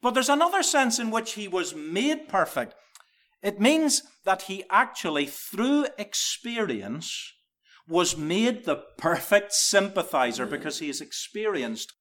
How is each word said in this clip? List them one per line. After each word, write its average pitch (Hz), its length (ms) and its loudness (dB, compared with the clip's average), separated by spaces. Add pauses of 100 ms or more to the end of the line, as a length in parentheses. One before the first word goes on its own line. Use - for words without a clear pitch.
But 247 120 2
there's 254 160 2
another 349 340 4
sense 262 340 4
in 226 140 -2
which 226 220 -2
he 208 140 -8
was 175 280 -2
made 208 520 -2
perfect. 151 480 0 (640)
It 202 180 -4
means 302 440 4 (220)
that 190 180 2
he 190 280 -8
actually, 180 560 2
through 262 600 0 (100)
experience, 165 1400 -6 (540)
was 165 300 2
made 202 460 0
the - 200 -2 (140)
perfect - 560 2
sympathizer 160 920 2
because 143 340 -6
he 151 80 -8
has 143 140 -6
experienced 151 1000 -6